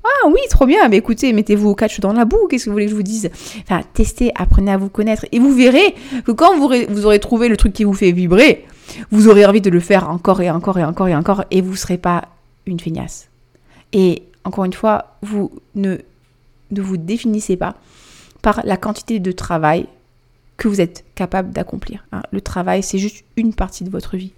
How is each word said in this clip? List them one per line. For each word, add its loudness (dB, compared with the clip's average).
Ah 0
oui, 4
trop 4
bien, 4
mais 4
écoutez, 0
mettez-vous 2
au 0
catch -4
dans -2
la 2
boue, 2
qu'est-ce -4
que -6
vous -4
voulez 0
que -4
je -4
vous -4
dise ? -6
Enfin, -4
testez, 0
apprenez 2
à 0
vous -4
connaître, -4
et 0
vous 4
verrez 4
que -2
quand 4
vous, 2
ré-, 0
vous -2
aurez 4
trouvé 0
le 2
truc 2
qui -2
vous 0
fait 2
vibrer, 4
vous 6
aurez 10
envie 4
de 0
le 2
faire 0
encore 0
et 0
encore -2
et 0
encore -2
et 0
encore, -2
et 2
vous -6
serez -6
pas -4
une -8
feignasse. -10
Et 2
encore -6
une -6
fois, -4
vous -6
ne, -4
ne -6
vous -6
définissez -4
pas -6
par 0
la -2
quantité -6
de -4
travail -2
que -4
vous 0
êtes -4
capable -6
d'accomplir, -10
hein. -12
Le -6
travail, -4
c'est -6
juste -8
une -2
partie -8
de -10
votre -10
vie. -12